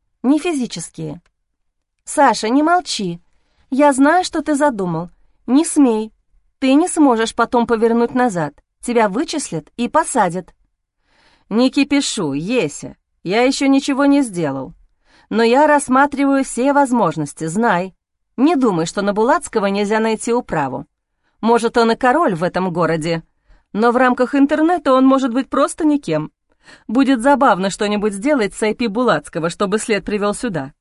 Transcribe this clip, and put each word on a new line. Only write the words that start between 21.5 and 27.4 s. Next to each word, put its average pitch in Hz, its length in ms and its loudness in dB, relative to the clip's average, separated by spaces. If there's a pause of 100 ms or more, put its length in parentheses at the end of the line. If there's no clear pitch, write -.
он 226 140 4
и 226 40 0
король 262 400 2
в 160 80 -4
этом 180 300 -2
городе, 165 500 -2 (480)
но 226 200 2
в 226 60 0
рамках 254 380 0
интернета 302 580 2
он 262 120 4
может 262 280 2
быть 254 160 -4
просто 302 360 -2
никем. 170 460 -2 (580)
Будет 262 320 2
забавно 233 480 2